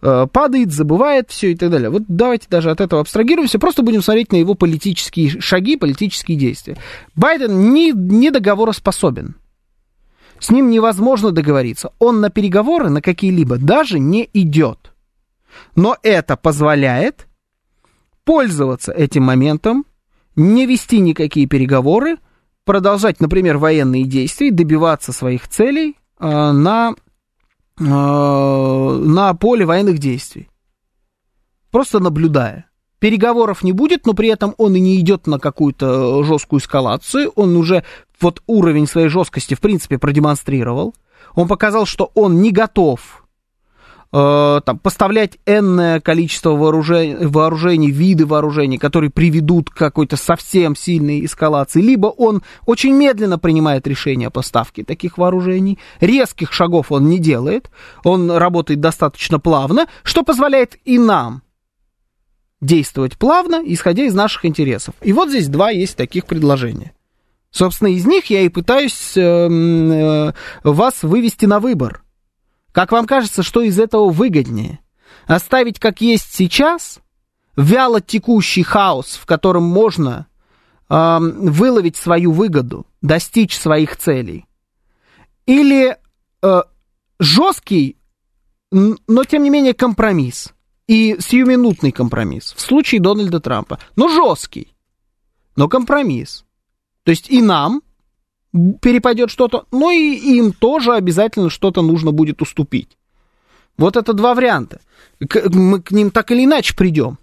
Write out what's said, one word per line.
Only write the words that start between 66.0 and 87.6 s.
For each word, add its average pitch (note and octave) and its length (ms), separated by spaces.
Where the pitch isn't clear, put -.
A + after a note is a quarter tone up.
предложения. C#3 680
Собственно, F#3 380
из F3+ 160
них F4 220
я G3 140
и F3+ 80
пытаюсь, A#3+ 640
эм, E3+ 760
э, D#3 420
вас E3+ 400
вывести A3 420
на G#3 140
выбор. F3+ 440
Как F#3 200
вам A#3 140
кажется, A#3 380
что - 180
из G#3 180
этого A3 300
выгоднее? D3 720
Оставить A#3 520
как G#3+ 220
есть A3+ 320
сейчас C#4+ 640
вяло A3 460
текущий G#3+ 640
хаос, F3+ 580
в - 40
котором F3 380
можно, E3+ 640
эм, E3 600
выловить F#3+ 460
свою E3+ 340
выгоду, D#3 540
достичь E3+ 540
своих D#3 400
целей? B2 500
Или, C4+ 520
э, F#3 200
жесткий, F3 800